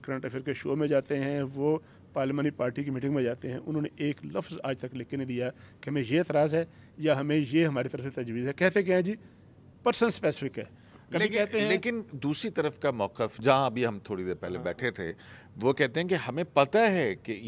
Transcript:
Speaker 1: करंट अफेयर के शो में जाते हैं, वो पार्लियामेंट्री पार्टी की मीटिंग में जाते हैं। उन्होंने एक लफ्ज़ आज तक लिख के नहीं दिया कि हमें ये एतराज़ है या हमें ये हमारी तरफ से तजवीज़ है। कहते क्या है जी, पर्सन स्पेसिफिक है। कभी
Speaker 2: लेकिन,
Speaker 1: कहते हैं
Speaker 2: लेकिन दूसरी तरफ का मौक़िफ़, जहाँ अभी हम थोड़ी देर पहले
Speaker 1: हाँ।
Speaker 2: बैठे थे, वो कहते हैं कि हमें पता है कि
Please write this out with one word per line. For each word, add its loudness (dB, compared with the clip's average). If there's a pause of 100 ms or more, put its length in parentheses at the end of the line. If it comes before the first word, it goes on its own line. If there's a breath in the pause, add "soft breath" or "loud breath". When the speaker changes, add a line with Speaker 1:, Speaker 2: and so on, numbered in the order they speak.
Speaker 1:
करंट -6
अफेयर -8
के -4
शो -2
में 0
जाते 2
हैं, -2
वो 0 (320 loud breath)
पार्लियामेंट्री 0
पार्टी -2
की -4
मीटिंग -2
में 2
जाते -2
हैं। -6
उन्होंने -4 (120)
एक -2
लफ्ज़ -6
आज -2
तक -10
लिख -10
के -6
नहीं -4
दिया -2
कि -12
हमें 0
ये 2
एतराज़ 2
है 0 (340 loud breath)
या 4
हमें 2
ये 4
हमारी 0
तरफ -8
से -4
तजवीज़ -4
है। -2
कहते 2
क्या 2
है 4
जी, -2 (680 loud breath)
पर्सन 4
स्पेसिफिक -2
है। -8
कभी -10
Speaker 2:
लेकिन, 2
Speaker 1:
कहते 2
हैं 2
Speaker 2:
लेकिन 0 (100)
दूसरी -2
तरफ -2
का 2
मौक़िफ़, -2
जहाँ 6
अभी 0
हम -2 (100)
थोड़ी -2
देर -2
पहले -6
Speaker 1:
हाँ। -8
Speaker 2:
बैठे -2
थे, -6 (420 loud breath)
वो 4
कहते 0
हैं -2
कि 0
हमें -2
पता 4
है 4
कि -8